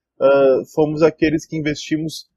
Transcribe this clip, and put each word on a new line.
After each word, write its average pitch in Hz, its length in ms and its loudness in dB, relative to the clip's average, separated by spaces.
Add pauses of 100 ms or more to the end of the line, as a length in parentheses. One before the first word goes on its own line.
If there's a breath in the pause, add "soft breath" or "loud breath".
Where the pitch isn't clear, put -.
(180)
ah, 135 440 4 (120)
fomos 151 280 0
aqueles 156 420 0
que 160 120 -12
investimos 151 800 -8